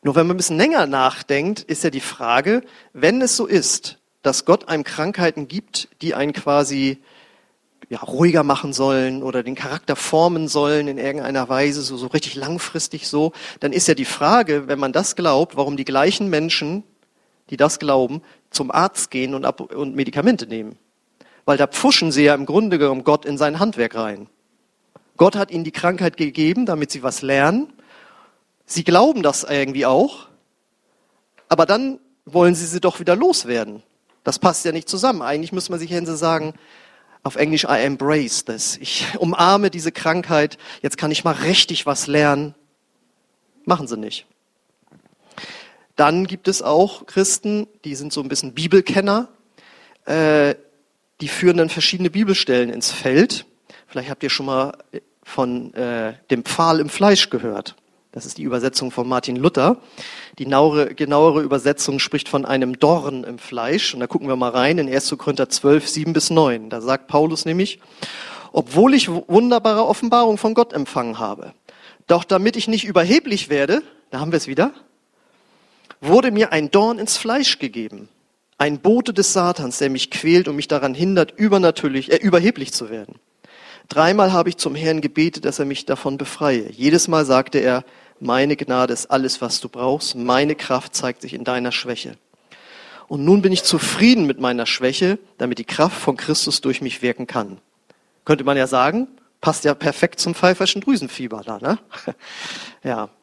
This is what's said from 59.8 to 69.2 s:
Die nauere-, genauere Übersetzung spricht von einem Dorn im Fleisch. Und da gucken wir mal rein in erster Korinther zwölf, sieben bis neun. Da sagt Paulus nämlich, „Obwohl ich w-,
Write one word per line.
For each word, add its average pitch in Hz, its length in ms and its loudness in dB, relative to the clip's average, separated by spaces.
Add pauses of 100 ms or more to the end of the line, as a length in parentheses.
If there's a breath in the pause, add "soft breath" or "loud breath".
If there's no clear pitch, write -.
Die 135 80 -8
nauere-, 147 480 2
genauere 147 460 4
Übersetzung 139 580 0
spricht - 300 -4
von 139 160 -2
einem 127 340 -2
Dorn 143 460 2
im 120 140 -14
Fleisch. 127 540 -4
Und 135 60 -10
da 123 80 -4
gucken 139 220 -4
wir 131 80 0
mal 123 140 -2
rein 131 280 2
in 147 80 -2
erster 139 300 -2
Korinther 139 320 -2
zwölf, 147 400 2
sieben 156 240 -4
bis 160 180 0
neun. 123 400 2
Da 113 100 -8
sagt 131 280 -4
Paulus 156 360 0
nämlich, 175 360 -4 (720 loud breath)
„Obwohl 240 420 4
ich 254 140 4
w-, 170 180 -6